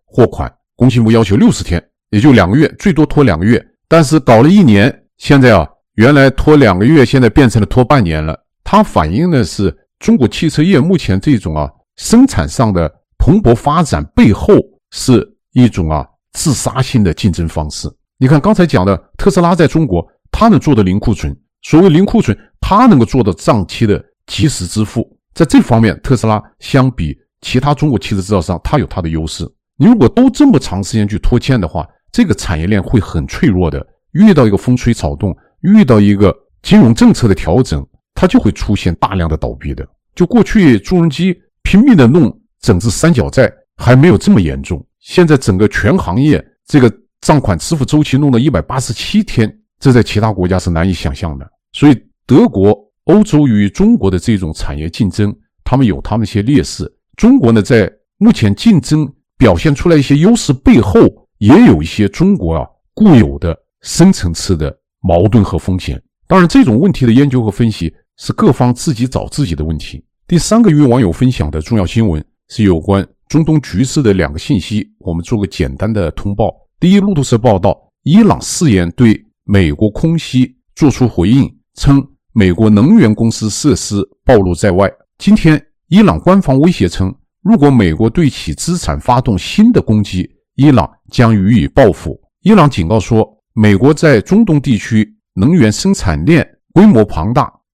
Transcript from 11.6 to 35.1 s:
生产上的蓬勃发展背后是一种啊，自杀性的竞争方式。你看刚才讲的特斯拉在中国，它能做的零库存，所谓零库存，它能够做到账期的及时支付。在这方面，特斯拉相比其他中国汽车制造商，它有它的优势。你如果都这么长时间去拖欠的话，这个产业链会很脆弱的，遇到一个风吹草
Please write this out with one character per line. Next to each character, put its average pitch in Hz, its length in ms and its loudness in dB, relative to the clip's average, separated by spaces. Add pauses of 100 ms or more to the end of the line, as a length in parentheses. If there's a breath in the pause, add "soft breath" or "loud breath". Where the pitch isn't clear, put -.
生 247 280 2
产 - 240 -2
上 110 240 -2
的 82 180 -2 (280)
蓬 - 200 2
勃 113 160 2
发 156 280 -2
展 76 200 -4 (120)
背 143 180 4
后 - 220 0 (340)
是 - 380 0 (260)
一 123 140 4
种 90 220 -4
啊， 73 160 -6 (280)
自 147 200 -4
杀 - 280 -6
性 120 220 0
的 82 100 0
竞 - 180 -2
争 82 160 -6
方 76 220 -8
式。 - 200 -14 (280)
你 131 100 0
看 151 120 4
刚 208 140 0
才 180 120 0
讲 95 200 0
的 98 100 0 (220)
特 - 140 0
斯 - 100 0
拉 175 140 2
在 160 120 2
中 156 200 -2
国， 85 180 -4 (260)
它 - 160 0
能 180 120 4
做 147 160 0
的 107 80 2
零 92 160 -2
库 110 140 -4
存， 71 220 -8 (280)
所 156 180 2
谓 196 80 6
零 175 160 2
库 220 160 0
存， - 160 -2 (220 soft breath)
它 214 260 0
能 185 140 4
够 113 60 2
做 127 180 -2
到 101 100 -2
账 107 340 -4
期 - 200 -4
的 101 160 -2 (240)
及 - 200 -4
时 92 200 -6
支 107 180 -4
付。 - 320 -10 (160)
在 165 120 0
这 - 160 0
方 113 200 0
面， 113 220 0
特 135 120 -2
斯 113 120 -4
拉 107 140 -2 (180 soft breath)
相 131 320 -2
比 76 260 -8 (240)
其 - 180 -4
他 147 140 -2
中 151 160 -2
国 113 80 -2
汽 - 120 -8
车 101 80 -4
制 92 60 -6
造 98 160 -2
商， 82 240 -6
它 - 140 -4
有 95 80 -2
它 - 160 -10
的 80 80 -6
优 80 160 -6
势。 - 240 -12 (280)
你 135 80 2
如 240 100 6
果 135 120 2
都 254 220 2
这 294 160 2
么 190 140 4
长 95 240 -8
时 - 100 -12
间 104 140 -2
去 101 120 -8
拖 120 200 0
欠 127 200 -2
的 85 80 -6
话， 78 200 -10 (240)
这 240 140 0
个 151 100 -2
产 - 240 -6
业 82 80 -6
链 101 140 -2
会 - 180 -2
很 - 260 -6
脆 - 240 -2
弱 90 220 -2
的， - 140 -10 (260)
遇 202 220 4
到 131 120 4
一 110 40 2
个 135 80 -2
风 127 200 -2
吹 117 160 -2
草 73 220 -6